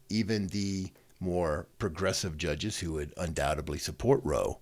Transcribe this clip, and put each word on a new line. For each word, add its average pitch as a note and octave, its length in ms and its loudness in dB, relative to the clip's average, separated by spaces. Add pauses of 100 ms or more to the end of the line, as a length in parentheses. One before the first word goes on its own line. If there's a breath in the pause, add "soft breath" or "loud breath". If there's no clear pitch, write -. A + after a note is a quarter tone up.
(100)
even G#2 380 2
the G2 440 -2 (280 soft breath)
more F2 480 0 (100)
progressive F#2 580 0
judges D#2+ 440 -2
who E2 120 -2
would D2 240 -4
undoubtedly D2+ 600 0
support - 440 2
Roe A1+ 400 0